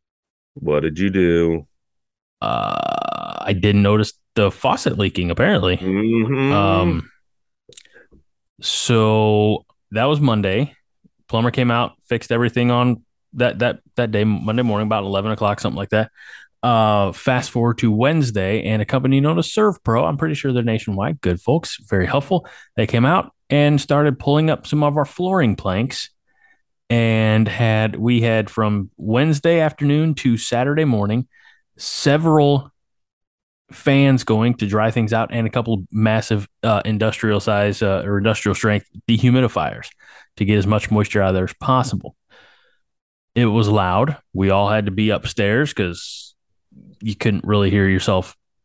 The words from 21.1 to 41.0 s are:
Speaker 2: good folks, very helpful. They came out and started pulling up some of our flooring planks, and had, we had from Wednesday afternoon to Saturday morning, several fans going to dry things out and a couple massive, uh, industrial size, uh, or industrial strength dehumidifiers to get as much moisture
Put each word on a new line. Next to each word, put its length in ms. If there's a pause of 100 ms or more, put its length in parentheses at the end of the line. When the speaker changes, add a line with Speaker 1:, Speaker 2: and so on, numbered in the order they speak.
Speaker 2:
good 220
folks, 360 (120)
very 160
helpful. 420 (300)
They 100
came 180
out 280 (160)
and 320
started 360
pulling 320
up 160
some 180
of 120
our 100
flooring 500
planks, 540 (800)
and 580
had, 500
we 240
had 280
from 480
Wednesday 600
afternoon 560
to 220
Saturday 480
morning, 420 (500)
several 920 (1040)
fans 500
going 320
to 120
dry 240
things 220
out 180
and 160
a 20
couple 420
massive, 560 (160)
uh, 220
industrial 540
size, 420
uh, 240
or 120
industrial 380
strength 320 (200)
dehumidifiers 800 (480)
to 80
get 120
as 100
much 240
moisture 300